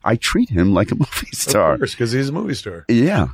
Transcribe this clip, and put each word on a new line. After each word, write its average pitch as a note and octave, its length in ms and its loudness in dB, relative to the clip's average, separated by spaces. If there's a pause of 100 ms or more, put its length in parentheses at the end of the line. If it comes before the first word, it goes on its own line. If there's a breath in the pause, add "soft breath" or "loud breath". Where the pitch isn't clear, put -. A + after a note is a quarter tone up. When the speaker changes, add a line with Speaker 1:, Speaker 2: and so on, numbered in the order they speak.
Speaker 1:
I A#2 120 2
treat - 340 0
him F#2+ 240 2
like F#2+ 180 2
a - 20 -2
<laughs> - 20 -6
movie - 360 -4
star. E2 400 2
Speaker 2:
Of - 80 -2
course, - 140 -4
'cause A#2 180 -2
he's C3+ 160 -2
a C#3 40 -6
movie F#3+ 220 -4
star. E2+ 340 -12
Speaker 1:
Yeah. A#2+ 460 4